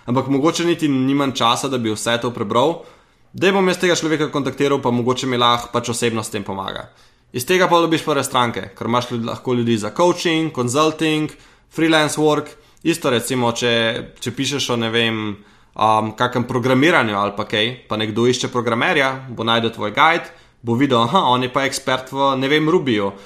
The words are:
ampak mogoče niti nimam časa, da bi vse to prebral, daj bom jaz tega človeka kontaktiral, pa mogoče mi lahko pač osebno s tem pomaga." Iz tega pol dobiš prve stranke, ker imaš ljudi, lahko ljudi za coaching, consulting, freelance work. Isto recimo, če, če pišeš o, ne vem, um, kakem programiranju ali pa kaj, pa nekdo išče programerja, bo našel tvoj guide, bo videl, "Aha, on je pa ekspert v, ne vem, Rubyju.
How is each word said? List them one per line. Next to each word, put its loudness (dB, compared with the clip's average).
ampak 0
mogoče 2
niti 0
nimam 2
časa, 0
da -2
bi -2
vse -2
to -4
prebral, 0
daj 2
bom 4
jaz 0
tega 2
človeka 0
kontaktiral, 0
pa -2
mogoče 0
mi -2
lahko 2
pač -4
osebno -2
s -10
tem -6
pomaga." -8
Iz -6
tega 2
pol 4
dobiš 0
prve 0
stranke, -2
ker -8
imaš 0
ljudi, -4
lahko -4
ljudi 2
za -2
coaching, 0
consulting, 0
freelance 2
work. 2
Isto 0
recimo, 0
če, 0
če -8
pišeš -4
o, 0
ne -2
vem, -2
um, 2
kakem -2
programiranju 2
ali 0
pa -6
kaj, -2
pa -6
nekdo -2
išče 0
programerja, 0
bo -8
našel 2
tvoj -6
guide, 2
bo -2
videl, 2
"Aha, 2
on 2
je -2
pa -2
ekspert -4
v, 0
ne -2
vem, 2
Rubyju. 0